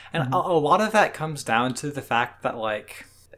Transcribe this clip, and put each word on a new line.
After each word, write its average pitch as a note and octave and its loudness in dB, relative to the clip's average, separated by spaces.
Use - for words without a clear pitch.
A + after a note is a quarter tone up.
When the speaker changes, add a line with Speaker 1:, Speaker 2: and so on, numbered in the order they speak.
Speaker 1:
And D3+ 0
Speaker 2:
Mm-hmm. C3 -4
Speaker 1:
a, F3+ 4
a F3 2
lot D#3 4
of G#3+ 0
that G#3 4
comes D#3 -6
down A#2+ 0
to D3 -6
the C#3+ -8
fact A#2 -2
that, B2+ -2
like, G#2+ -6